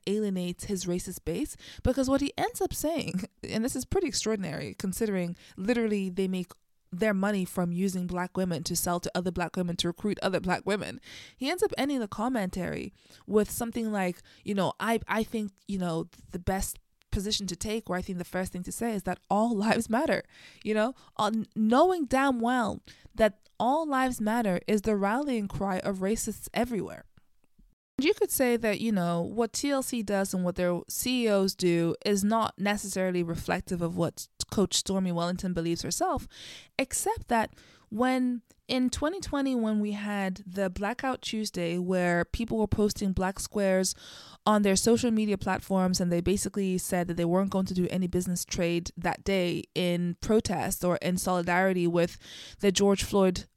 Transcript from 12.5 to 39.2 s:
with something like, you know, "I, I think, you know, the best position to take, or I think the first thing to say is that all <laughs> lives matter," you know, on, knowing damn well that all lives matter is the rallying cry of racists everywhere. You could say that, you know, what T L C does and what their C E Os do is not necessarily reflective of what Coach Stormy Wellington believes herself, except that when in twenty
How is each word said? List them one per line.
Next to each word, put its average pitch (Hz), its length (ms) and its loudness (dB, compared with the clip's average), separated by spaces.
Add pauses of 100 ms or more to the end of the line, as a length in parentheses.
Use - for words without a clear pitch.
with 208 240 4
something 226 400 -4
like, 185 280 -2 (260)
you 208 100 -2
know, 185 240 2
"I, 226 300 0
I 220 160 0
think, 214 260 -4 (160)
you 196 120 -4
know, 170 280 -2 (240)
the 190 80 -8
best 185 400 -2 (320)
position 202 360 -2
to 175 80 -4
take, 220 340 -4
or 180 60 -2
I 180 80 -2
think 180 160 -6
the 175 60 -6
first 185 260 -4
thing 180 140 -8
to 185 80 -8
say 233 200 -4
is 202 120 -4
that 185 160 -4 (100)
all 220 260 4
<laughs> - 0 -
lives 220 340 2
matter," 247 320 2 (400)
you 214 120 -2
know, 214 200 2 (220)
on, 214 300 0 (100)
knowing 277 500 4
damn 262 340 2
well 233 400 0 (340)
that 220 240 4 (200)
all 294 280 2
lives 262 340 0
matter 214 460 2
is 208 160 2
the 214 140 2
rallying 220 520 0
cry 202 300 -2
of 196 200 -2
racists 202 540 -2
everywhere. 202 520 -4 (920)
You 330 160 4
could - 180 0
say 247 240 4
that, 220 240 0
you 226 100 0
know, 175 300 2
what 220 320 -2
T - 180 -2
L 269 120 2
C 240 200 -4
does 196 320 0
and 180 100 0
what 180 120 -2
their 180 320 0
C 247 360 0
E 220 40 2
Os 196 260 4
do 170 400 2 (100)
is 202 200 2
not 220 340 2
necessarily 190 640 0
reflective 170 580 -2
of 170 160 -2
what 170 300 -2 (240)
Coach 190 240 2
Stormy 190 380 0
Wellington 175 400 -2
believes 170 300 0
herself, 311 440 -2 (500)
except - 520 -2
that 226 260 2 (360)
when 247 520 0 (240)
in 254 240 2
twenty 339 300 -2